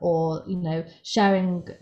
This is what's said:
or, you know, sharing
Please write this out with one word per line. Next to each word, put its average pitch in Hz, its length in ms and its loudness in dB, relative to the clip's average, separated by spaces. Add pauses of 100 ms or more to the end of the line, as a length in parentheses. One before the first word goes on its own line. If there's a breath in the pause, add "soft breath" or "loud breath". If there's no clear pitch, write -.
or, 165 480 0
you 190 80 -2
know, 165 280 -2 (200 loud breath)
sharing 185 600 2 (160)